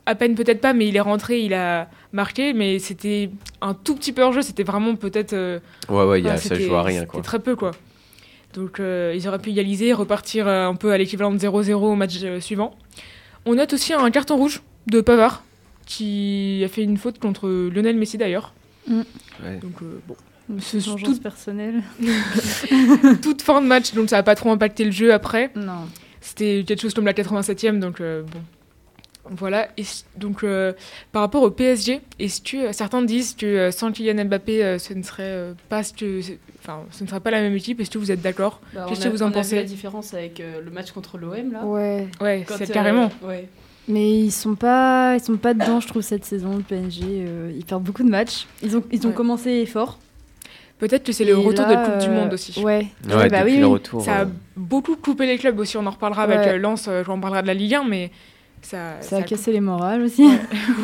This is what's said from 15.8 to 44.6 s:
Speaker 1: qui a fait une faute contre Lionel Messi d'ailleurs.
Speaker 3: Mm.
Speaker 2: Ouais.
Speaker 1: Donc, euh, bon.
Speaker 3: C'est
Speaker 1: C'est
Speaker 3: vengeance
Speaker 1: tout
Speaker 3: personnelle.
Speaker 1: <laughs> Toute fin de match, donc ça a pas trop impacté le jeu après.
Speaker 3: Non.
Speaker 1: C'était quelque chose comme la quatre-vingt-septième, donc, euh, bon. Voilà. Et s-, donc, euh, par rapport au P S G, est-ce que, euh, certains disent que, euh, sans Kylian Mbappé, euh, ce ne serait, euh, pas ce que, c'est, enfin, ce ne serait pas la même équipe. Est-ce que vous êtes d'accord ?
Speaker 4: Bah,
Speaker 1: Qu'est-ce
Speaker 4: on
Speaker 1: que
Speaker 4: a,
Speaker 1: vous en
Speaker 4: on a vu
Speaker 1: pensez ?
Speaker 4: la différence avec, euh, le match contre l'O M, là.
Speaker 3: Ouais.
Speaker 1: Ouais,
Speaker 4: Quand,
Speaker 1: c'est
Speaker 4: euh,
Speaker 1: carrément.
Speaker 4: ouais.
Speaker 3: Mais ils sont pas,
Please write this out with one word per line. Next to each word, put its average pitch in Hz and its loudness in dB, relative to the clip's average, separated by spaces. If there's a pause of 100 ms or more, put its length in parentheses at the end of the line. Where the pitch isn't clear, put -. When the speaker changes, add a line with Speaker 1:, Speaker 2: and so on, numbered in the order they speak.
Speaker 1:
qui 202 -2
a 185 -2
fait 214 -2
une 208 2
faute 226 -6
contre 196 -4
Lionel 185 0
Messi 214 -2
d'ailleurs. 208 -2 (340)
Speaker 3:
Mm. 226 0 (440)
Speaker 2:
Ouais. 185 -10
Speaker 1:
Donc, 180 -14
euh, 165 -14
bon. 180 -16 (460)
Speaker 3:
C'est 214 -6
Speaker 1:
C'est 196 -4
Speaker 3:
vengeance 208 -2
Speaker 1:
tout 240 -12
Speaker 3:
personnelle. 214 -6 (160)
Speaker 1:
<laughs> 233 4
Toute 294 0
fin 294 4
de 277 2
match, 254 4
donc 220 0
ça 214 4
a 202 4
pas 208 6
trop 226 0
impacté 214 0
le 208 0
jeu 220 6
après. 226 0
Speaker 3:
Non. 180 -8 (320)
Speaker 1:
C'était 202 -2
quelque 202 -2
chose 220 -4
comme 214 2
la 202 4
quatre-vingt-septième, 202 0
donc, 180 -6
euh, 160 -6
bon. 160 -14 (880)
Voilà. 190 -2 (100)
Et - -8
s-, - -10 (140)
donc, 202 -6
euh, 190 -2 (360)
par 214 0
rapport 233 2
au 220 6
P 247 -2
S 247 2
G, 262 -2 (160)
est-ce - -6
que, 262 -4
euh, 202 -6
certains 214 -4
disent 233 -2
que, 214 -6
euh, 190 2
sans 226 -4
Kylian 214 -2
Mbappé, 202 0
euh, 185 0
ce 185 -12
ne 190 -8
serait, 190 -12
euh, 180 -8 (180)
pas 214 -2
ce - -10
que, 190 -6
c'est, 180 -12 (240)
enfin, 156 -14
ce - -12
ne 185 -10
serait 190 -8
pas 226 -2
la 220 2
même 208 0
équipe. 240 -6
Est-ce 196 -4
que - -10
vous 208 -4
êtes 185 -2
d'accord ? 190 -4 (140)
Speaker 4:
Bah, 190 -10
Speaker 1:
Qu'est-ce 185 -6
Speaker 4:
on - -2
Speaker 1:
que 247 0
Speaker 4:
a, - 2
Speaker 1:
vous 214 -2
en 214 2
Speaker 4:
on - 2
a - 2
vu 202 -4
Speaker 1:
pensez ? 202 0
Speaker 4:
la 202 0
différence 202 -12
avec, 170 -10
euh, 160 -12
le 165 -14
match 180 -14
contre 190 -16
l'O 170 -10
M, 240 -6
là. 220 -8
Speaker 3:
Ouais. 208 -2 (140)
Speaker 1:
Ouais, 202 -2
Speaker 4:
Quand, 214 -8
Speaker 1:
c'est 196 -6
Speaker 4:
euh, 214 -4
Speaker 1:
carrément. 214 4 (120)
Speaker 4:
ouais. 185 -10 (400)
Speaker 3:
Mais 214 4
ils 214 4
sont 214 -2
pas, 254 4